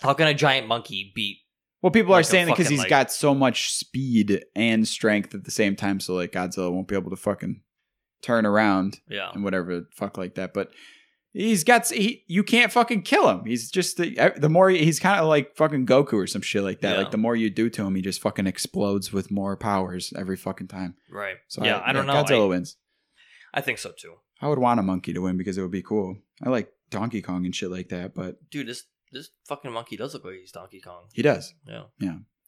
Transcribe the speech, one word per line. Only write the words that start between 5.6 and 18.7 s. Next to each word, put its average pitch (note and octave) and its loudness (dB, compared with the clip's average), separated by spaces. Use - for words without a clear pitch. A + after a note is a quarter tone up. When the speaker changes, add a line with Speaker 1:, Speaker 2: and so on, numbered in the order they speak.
Speaker 2:
time, G2 -2
so, F#2 -6
like, F2+ -4
Godzilla F2+ -4
won't F#2 -4
be G2+ -4
able F#2 -6
to F#2+ -10
fucking - -6
turn A2+ 2
around G2+ 2
Speaker 1:
Yeah. F#2+ -8
Speaker 2:
and G2+ -6
whatever F2+ -2
the - -12
fuck G2+ -10
like F#2 -10
that. F#2 -8
But G2 -4
he's G3+ 0
got A#3+ 6
s-, - -4
he, A#3 -2
you F#3 2
can't A#3 4
fucking A#3 2
kill - 4
him. G2 0
He's A#2 -4
just F3+ -2
the, F3 0
e-, D#3 2
the D3+ 2
more F#3 6
he, E3 4
he's D#3 4
kinda F#3+ 4
like D3+ 2
fucking D3 0
Goku C3 4
or F#2+ 2
some G2+ -6
shit G2+ -2
like F#2 -4
that. F#2+ 0
Speaker 1:
Yeah. G2 2
Speaker 2:
Like, - -6
the G#2+ -2
more A#2 0
you A2 0
do A2 0
to G#2+ -6
him, F#2+ -2
he F#2+ -2
just F#2 -6
fucking G2+ -2
explodes G2+ -4